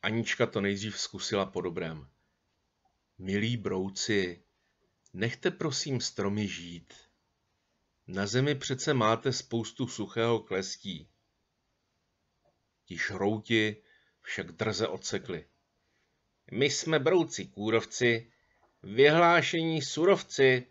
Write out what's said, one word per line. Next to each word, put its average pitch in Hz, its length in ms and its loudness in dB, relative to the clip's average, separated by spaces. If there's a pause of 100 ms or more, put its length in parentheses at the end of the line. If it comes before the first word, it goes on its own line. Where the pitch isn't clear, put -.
Anička 113 400 0
to 107 160 -2
nejdřív 101 380 -2
zkusila 98 460 -2
po 95 160 -6
dobrém. 82 480 -6 (1080)
"Milí 104 400 -2
brouci, 95 880 -2 (680)
nechte 117 380 -2
prosím 139 500 -4
stromy 101 460 -2
žít. 87 460 -12 (1120)
Na 98 200 -2
zemi 131 280 2
přece 139 380 -4
máte 113 400 2
spoustu 117 540 -4
suchého 113 520 -2
klestí." 95 680 -8 (1800)
Ti 90 120 -12
šrouti 107 840 0 (380)
však 85 300 -8
drze 107 360 -2
odsekli. 92 600 -6 (1040)
"My 120 140 0
jsme 151 340 0
brouci 160 460 0
kůrovci, 113 840 0 (520)
vyhlášení 160 1000 4
surovci. 139 880 4